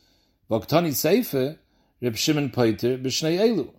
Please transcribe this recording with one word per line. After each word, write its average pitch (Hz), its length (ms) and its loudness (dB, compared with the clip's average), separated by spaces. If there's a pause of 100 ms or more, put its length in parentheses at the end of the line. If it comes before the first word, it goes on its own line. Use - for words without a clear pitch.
(500)
Vaktani 151 400 2
Seife, 151 680 0 (420)
Reb 120 160 -4
Shimon 147 340 0
Paiter, 120 460 0
B'Shnei 156 420 -2
Elu. 214 400 2